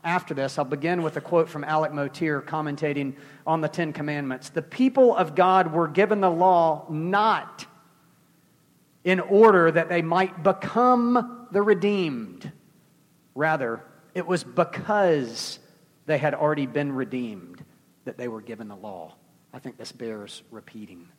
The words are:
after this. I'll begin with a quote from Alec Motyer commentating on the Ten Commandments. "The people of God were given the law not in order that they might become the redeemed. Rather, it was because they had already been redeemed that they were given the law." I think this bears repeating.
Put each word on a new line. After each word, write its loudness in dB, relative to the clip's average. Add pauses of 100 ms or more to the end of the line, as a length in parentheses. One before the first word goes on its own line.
after -2
this. -4
I'll 0
begin -2
with -4
a -6
quote 2
from -10
Alec 0
Motyer -4
commentating -4 (300)
on 0
the -2
Ten -4
Commandments. -6
"The -4
people 4
of 0
God 4
were 0
given 2
the 4
law 2
not -2 (1400)
in 2
order 8
that 0
they 0
might -2
become 2
the 0
redeemed. -2 (840)
Rather, -2 (300)
it -6
was 0
because 0 (460)
they 0
had 0
already 0
been -4
redeemed -8 (420)
that -14
they -10
were -10
given -14
the -16
law." -16 (380)
I -18
think -16
this -16
bears -12
repeating. -20 (120)